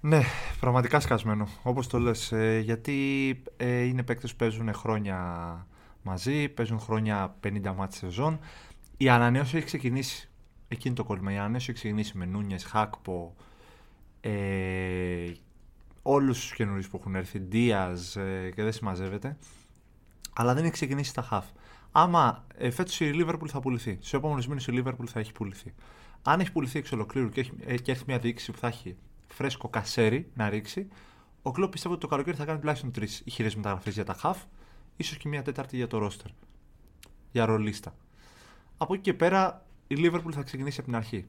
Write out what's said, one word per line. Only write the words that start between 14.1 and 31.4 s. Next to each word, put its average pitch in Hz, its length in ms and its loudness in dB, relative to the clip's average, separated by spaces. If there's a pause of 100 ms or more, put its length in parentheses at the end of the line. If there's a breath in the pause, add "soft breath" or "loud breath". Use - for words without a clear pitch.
ε, 92 1080 -2 (680)
όλους 135 380 4
τους - 140 -8
καινούριους 98 360 -2
που 95 100 -8
έχουν 95 160 -4
έρθει, 95 240 -4
Ντίας, 95 760 2
ε, 95 400 -4
και 107 80 -2
δεν 110 100 0
συμμαζεύεται, 101 640 -4 (1000 loud breath)
αλλά 120 180 4
δεν 147 100 2
έχει 165 100 2
ξεκινήσει 139 400 -2
τα 127 180 -4
half. 101 120 0 (480 loud breath)
Άμα, 165 540 6 (120)
ε, 127 140 2
φέτος 180 280 -2
η 151 160 2
Liverpool 160 320 0
θα 131 120 -4
πουληθεί, 123 400 0
στους - 140 -8
επόμενους 139 340 0
μήνες 135 200 -4
η 127 40 -2 (120)
Liverpool 123 240 -4
θα 113 120 -4
έχει 110 120 -4
πουληθεί. - 420 -8 (480 loud breath)
Αν 160 180 4
έχει 185 120 2
πουληθεί 139 280 0
εξ - 120 -6
ολοκλήρου 113 380 0
και 120 100 -2
έχει, 131 120 -2 (140)
ε, 123 120 -2
και 127 140 -2
έρθει 127 160 -2
μια 131 120 0
διοίκηση 117 320 -2
που - 60 -8
θα 123 100 -2
έχει 92 280 -6 (320)
φρέσκο - 420 -4
κασέρι 117 680 2
να 107 140 0
ρίξει. 107 380 -4 (540 loud breath)